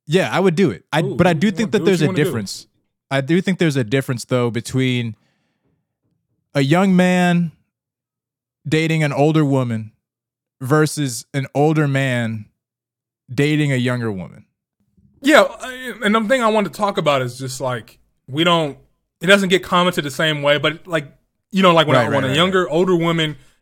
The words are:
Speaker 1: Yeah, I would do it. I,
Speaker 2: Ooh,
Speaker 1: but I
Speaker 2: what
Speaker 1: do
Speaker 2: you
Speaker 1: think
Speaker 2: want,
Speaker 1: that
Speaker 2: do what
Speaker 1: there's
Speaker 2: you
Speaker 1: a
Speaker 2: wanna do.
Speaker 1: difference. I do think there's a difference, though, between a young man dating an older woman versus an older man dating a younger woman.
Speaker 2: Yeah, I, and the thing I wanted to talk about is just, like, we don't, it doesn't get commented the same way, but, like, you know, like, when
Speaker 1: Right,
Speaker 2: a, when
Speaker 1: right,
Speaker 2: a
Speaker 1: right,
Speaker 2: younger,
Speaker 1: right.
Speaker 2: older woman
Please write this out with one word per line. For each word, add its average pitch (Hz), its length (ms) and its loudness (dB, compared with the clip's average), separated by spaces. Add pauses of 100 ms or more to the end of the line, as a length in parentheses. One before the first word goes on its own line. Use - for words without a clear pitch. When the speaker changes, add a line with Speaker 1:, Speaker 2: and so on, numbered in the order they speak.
Speaker 1:
Yeah, 147 260 0
I 147 80 0
would 185 140 2
do 165 160 2
it. 82 220 -10
I, 156 100 0
Speaker 2:
Ooh, 190 120 -6
Speaker 1:
but 175 120 2
I 180 40 4
Speaker 2:
what 160 100 0
Speaker 1:
do 190 60 2
Speaker 2:
you 220 40 2
Speaker 1:
think 220 160 -4
Speaker 2:
want, - 60 -4
Speaker 1:
that 214 60 0
Speaker 2:
do 180 40 -2
what 165 40 -2
Speaker 1:
there's 180 140 2
Speaker 2:
you 156 60 4
Speaker 1:
a - 20 2
Speaker 2:
wanna - 80 -2
do. 147 80 2
Speaker 1:
difference. - 420 -6 (440)
I 135 100 2
do 160 220 2
think 180 160 -2
there's 156 180 0
a 131 80 0
difference, 127 400 -2
though, 123 260 0
between 120 680 -4 (1400)
a 143 80 2
young 180 340 4
man 180 560 2 (1120)
dating 156 360 0
an 147 100 0
older 151 320 2
woman 120 480 -2 (680)
versus 143 720 0
an 135 200 -4
older 151 320 2
man 123 600 -2 (840)
dating 147 400 0
a 131 40 0
younger 123 340 -2
woman. 92 360 -12 (720)
Speaker 2:
Yeah, 269 220 6
I, 254 600 -6
and 208 120 2
the 226 80 2
thing 247 200 0
I 220 60 2
wanted 214 240 0
to - 60 -16
talk 202 180 -2
about 147 240 0
is 123 180 -6
just, 131 220 -12
like, 123 380 -8 (280)
we 143 180 -4
don't, 165 340 0 (420)
it 165 60 -4
doesn't 196 220 4
get 180 140 0
commented 180 420 0
the 143 60 -8
same 151 320 -4
way, 143 160 2
but, 151 280 -4
like, 160 200 -6 (440)
you 190 120 0
know, 180 100 6
like, 160 140 4
when 147 100 2
Speaker 1:
Right, 120 100 2
Speaker 2:
a, 107 40 -4
when - 80 -2
Speaker 1:
right, 135 60 -2
Speaker 2:
a 131 40 -2
Speaker 1:
right, 135 80 -2
Speaker 2:
younger, 185 280 0
Speaker 1:
right. 139 80 -6
Speaker 2:
older 185 220 2
woman 165 420 -2 (260)